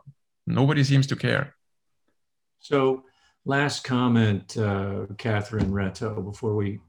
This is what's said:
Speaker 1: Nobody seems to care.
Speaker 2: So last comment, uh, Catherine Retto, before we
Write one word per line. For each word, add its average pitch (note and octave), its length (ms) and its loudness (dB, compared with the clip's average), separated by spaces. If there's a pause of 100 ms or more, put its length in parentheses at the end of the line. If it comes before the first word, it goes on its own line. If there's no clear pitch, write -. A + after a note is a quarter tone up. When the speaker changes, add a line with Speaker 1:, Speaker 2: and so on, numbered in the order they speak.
(460)
Speaker 1:
Nobody C#3 380 2
seems C3+ 240 4
to - 80 -4
care. A#2+ 400 -2 (1040)
Speaker 2:
So C3+ 460 0 (400)
last C#3 380 0
comment, A#2 720 2
uh, G2 500 -2 (100)
Catherine G#2 540 -2
Retto, G2+ 520 -4
before G#2 320 -4
we G#2 340 -4